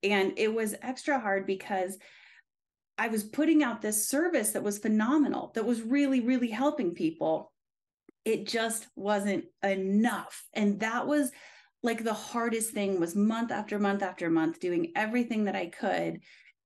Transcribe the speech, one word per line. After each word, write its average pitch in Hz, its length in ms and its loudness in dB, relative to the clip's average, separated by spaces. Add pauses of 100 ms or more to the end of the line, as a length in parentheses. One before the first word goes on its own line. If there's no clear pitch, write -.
And 196 360 2
it 220 140 2
was 220 300 -2
extra 262 380 -2
hard 196 260 -2
because 190 520 -2 (1000)
I 226 120 -2
was 214 160 -2
putting 302 360 4
out 233 200 0
this 214 260 -2
service 285 440 2
that - 120 -4
was 202 160 -2
phenomenal, 226 760 2
that 220 120 -2
was 226 160 0
really, 269 400 2
really 240 280 2
helping 233 460 0
people. 160 560 -2 (720)
It 214 240 -2
just 226 480 -4
wasn't 202 500 0 (160)
enough. 196 800 0 (100)
And 202 260 2
that 226 280 -2
was, 285 220 2 (540)
like, 226 200 -2
the 220 100 0
hardest 226 580 -4
thing, 196 280 0
was 170 160 -2
month 226 360 2
after 214 260 -4
month 196 240 0
after 185 280 -4
month, 165 300 2
doing 175 360 -2
everything 220 500 0
that 196 100 -2
I 180 120 -4
could 170 540 -2 (440)